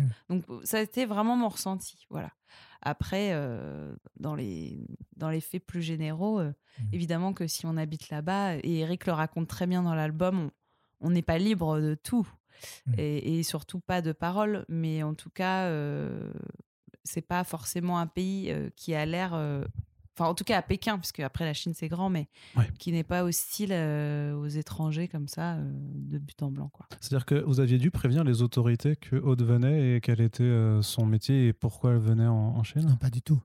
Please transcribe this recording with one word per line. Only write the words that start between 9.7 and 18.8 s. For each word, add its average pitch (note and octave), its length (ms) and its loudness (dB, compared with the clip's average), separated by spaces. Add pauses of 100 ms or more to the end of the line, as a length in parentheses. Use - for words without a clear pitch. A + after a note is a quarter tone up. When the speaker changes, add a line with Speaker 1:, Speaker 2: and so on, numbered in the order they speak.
Speaker 1:
dans E3 100 2
l'album, D#3+ 560 0 (500)
on, - 60 -4
on E3 40 2
n'est F3 120 4
pas E3 160 2
libre E3+ 420 2
de D#3 140 2
tout, A3 340 0 (580)
Speaker 2:
Mm. A#3 120 0
Speaker 1:
et, D3+ 400 0
et E3 60 0
surtout - 360 -6
pas F3+ 220 -2
de D#3+ 80 -2
parole, G3 580 -2
mais D#3+ 360 -2
en D3+ 100 -2
tout - 160 -14
cas, F#3 360 -2
euh, D3 680 -4 (720)
c'est - 160 -6
pas F3+ 240 -2
forcément F3 540 -4
un E3+ 100 -2
pays, F#3+ 420 -4
euh, D3 240 -4
qui - 200 -8